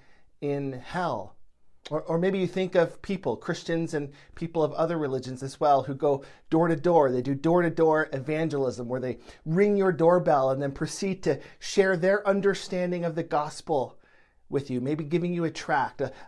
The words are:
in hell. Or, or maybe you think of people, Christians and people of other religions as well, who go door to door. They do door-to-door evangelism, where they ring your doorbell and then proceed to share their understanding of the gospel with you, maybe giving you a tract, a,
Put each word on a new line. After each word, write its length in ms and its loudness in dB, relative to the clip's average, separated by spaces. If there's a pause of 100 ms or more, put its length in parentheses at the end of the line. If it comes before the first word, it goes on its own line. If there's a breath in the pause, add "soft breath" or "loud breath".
(420 soft breath)
in 320 -4
hell. 640 -6 (520)
Or, 120 -4
or 160 -2
maybe 200 0
you 100 0
think 280 -2
of 260 0
people, 360 -4
Christians 560 -4
and 180 -4 (240 loud breath)
people 260 -4
of 120 0
other 240 0
religions 440 -4
as 160 -10
well, 260 4
who 120 -8
go 300 0 (240 loud breath)
door 180 4
to 80 2
door. 340 6
They 120 0
do 120 0
door-to-door 760 2
evangelism, 800 -2
where 100 -4
they 200 -6 (260 loud breath)
ring 320 4
your 160 4
doorbell 560 4
and 120 -2
then 120 -4
proceed 500 -4
to 160 0 (200 loud breath)
share 360 2
their 320 2
understanding 760 0
of 100 -4
the 80 -2
gospel 760 -2 (520 soft breath)
with 200 -4
you, 120 -4
maybe 240 -4
giving 280 -2
you 120 -2
a 40 -2
tract, 520 -4
a, 100 -4 (160 loud breath)